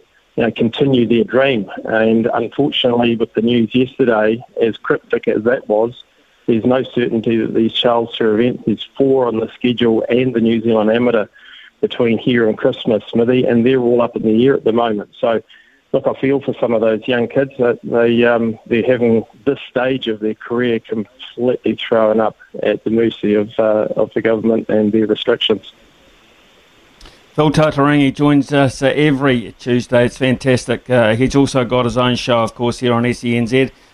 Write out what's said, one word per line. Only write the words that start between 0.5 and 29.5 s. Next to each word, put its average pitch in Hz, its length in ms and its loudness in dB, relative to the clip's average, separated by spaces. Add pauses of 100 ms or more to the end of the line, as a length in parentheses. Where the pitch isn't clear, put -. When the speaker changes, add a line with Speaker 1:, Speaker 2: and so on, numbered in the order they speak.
Speaker 1:
continue 123 560 0
their 113 160 2
dream. 123 480 0 (140)
And 110 480 2
unfortunately, 120 840 0
with 113 180 -4
the 110 80 -2
news 117 320 0
yesterday, 117 720 0 (180)
as 113 140 0
cryptic - 540 -4
as 107 140 -2
that 120 260 -2
was, 113 340 0 (420)
there's 113 200 0
no 127 180 2
certainty 117 540 -2
that 110 160 -2
these 113 180 0
Charles 117 460 0
Tour 107 200 2
events, 120 280 0
there's 107 200 -4 (120)
four 135 300 2
on 113 120 -2
the 110 160 -6
schedule 117 540 0
and 127 240 0
the 117 80 0
New 113 200 2
Zealand 110 300 2
Amateur 117 360 0 (520)
between 120 380 0
here 120 320 0
and 107 80 -2
Christmas, 120 500 -2
Smithy, 123 380 2
and 117 200 2
they're 131 140 2
all 120 220 2
up 117 160 -2
in 101 60 -6
the 113 220 2
air 135 100 4
at - 100 -2
the 113 80 2
moment. 113 440 -2
So, 117 240 -2 (520)
look, 135 120 -2
I 117 140 -2
feel 135 220 0
for 131 180 -6
some 117 140 -2
of 110 80 0
those 110 260 -2
young 120 220 -2
kids 135 280 -2
that 120 240 0
they, 120 440 2
um, 117 400 0
they're 113 200 -2
having 117 380 2 (220)
this 135 140 -2 (100)
stage 127 400 -4
of 107 100 -6
their 107 140 -4
career 117 480 -4
completely 113 960 -6
thrown 110 440 0
up 107 160 -2 (260)
at 107 220 -2
the 104 60 -4
mercy 110 460 0
of, 107 220 -2
uh, 107 380 0
of 110 180 -2
the 117 80 -2
government 113 460 0
and 107 240 2
their 110 160 2
restrictions. 107 640 -2 (1600)
Speaker 2:
Phil 156 200 2
Tatarangi 143 640 2
joins 147 400 2
us, 139 280 0
uh, 135 60 2
every 131 720 0